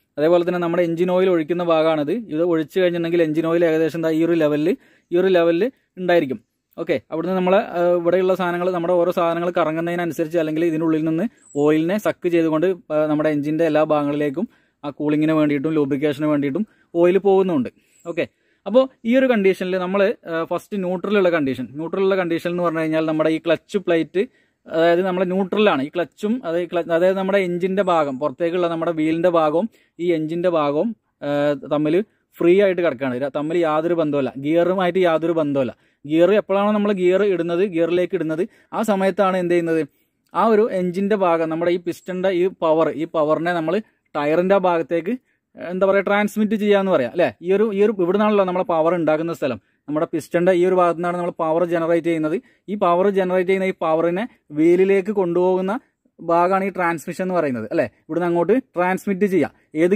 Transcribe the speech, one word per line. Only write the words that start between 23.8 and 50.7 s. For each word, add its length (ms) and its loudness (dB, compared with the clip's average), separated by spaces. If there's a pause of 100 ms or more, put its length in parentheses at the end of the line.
plate, 360 0 (440)
അതായത് 400 2
നമ്മുടെ 240 -2
ന്യൂട്രലാണ് 560 0
ഈ 80 -18
ക്ലച്ചും, 400 -4 (120)
അത് 120 -2 (120)
ക്ല-, 160 -2 (100)
അതായത് 240 2
നമ്മുടെ 260 0
എഞ്ചിൻ്റെ 440 -2
ഭാഗം, 300 0
പുറത്തേക്കുള്ള 540 -2
നമ്മുടെ 260 -2
വീലിൻ്റെ 380 0
ഭാഗവും 280 2 (360)
ഈ 40 -2 (120)
എഞ്ചിൻ്റെ 400 -2
ഭാഗവും, 300 0 (380)
ആ, 20 -2 (460)
തമ്മിൽ 200 0 (420)
free 160 4 (100)
ആയിട്ട് 220 0
കിടക്കുകയാണ്. 380 -2
ര-, 140 -6
തമ്മിൽ 200 -4 (100)
യാതൊരു 360 0
ബന്ധവുമില്ല, 280 -2 (140)
ഗിയറുമായിട്ട് 540 0 (100)
യാതൊരു 320 0
ബന്ധവുമില്ല. 320 -2 (360)
ഗിയർ 200 4 (100)
എപ്പോഴാണോ 360 0
നമ്മൾ 240 0
ഗിയർ 220 2 (120)
ഇടുന്നത്, 280 -2 (100)
ഗിയറിലേക്ക് 460 0
ഇടുന്നത്, 240 -4 (360)
ആ 20 -2 (100)
സമയത്താണ് 520 0
എന്ത് 120 -2
ചെയ്യുന്നത്, 260 0 (540)
ആ 180 0
ഒരു 120 4 (160)
എഞ്ചിൻ്റെ 440 -2
ഭാഗം, 300 2
നമ്മുടെ 240 0
ഈ 100 -12
പിസ്റ്റണിൻ്റെ 420 -4 (100)
ഈ 40 2 (200)
power, 260 2 (120)
ഈ 40 -4 (100)
പവറിനെ 420 0
നമ്മൾ 160 -2 (420)
ടയറിൻ്റെ 420 2
ആ 100 2
ഭാഗത്തേക്ക്, 480 -2 (560)
എന്താ 180 -2
പറയുക, 200 2
ട്രാൻസ്മിറ്റ് 540 0
ചെയ്യാന്ന് 320 2
പറയാം, 200 0
അല്ലേ? 140 2 (160)
ഈ 120 -2
ഒരു, 80 2 (120)
ഈ 80 2
ഒരു 100 0 (100)
ഇവിടുന്നാണല്ലോ 440 2
നമ്മളെ 240 -2
power 260 2
ഉണ്ടാക്കുന്ന 400 0
സ്ഥലം. 200 -4 (280)
നമ്മുടെ 260 -2
പിസ്റ്റണിൻ്റെ 460 0
ഈ 100 2
ഒരു 100 2